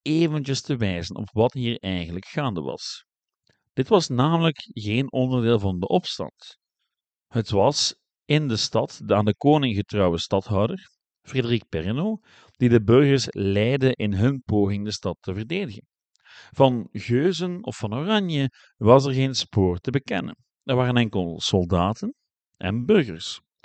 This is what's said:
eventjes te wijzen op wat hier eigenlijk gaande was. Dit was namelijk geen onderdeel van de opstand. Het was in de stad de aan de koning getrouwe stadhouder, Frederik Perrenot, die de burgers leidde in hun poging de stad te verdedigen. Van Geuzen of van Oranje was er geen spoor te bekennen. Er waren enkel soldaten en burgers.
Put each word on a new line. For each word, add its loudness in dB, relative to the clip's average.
eventjes 0
te -4
wijzen -4
op -10
wat 2
hier -6
eigenlijk -6
gaande -6
was. -10
Dit -4
was 4
namelijk 2
geen -2
onderdeel 2
van -2
de -4
opstand. -4
Het -4
was 2
in 0
de 0
stad -2
de 2
aan 4
de 2
koning 2
getrouwe 0
stadhouder, -2
Frederik -2
Perrenot, -4
die 0
de 6
burgers 4
leidde 0
in -2
hun 0
poging 0
de -6
stad -8
te -8
verdedigen. -8
Van 2
Geuzen -2
of -10
van -6
Oranje 0
was 6
er -2
geen 0
spoor 0
te -6
bekennen. -6
Er -2
waren 2
enkel -2
soldaten 0
en -4
burgers. 0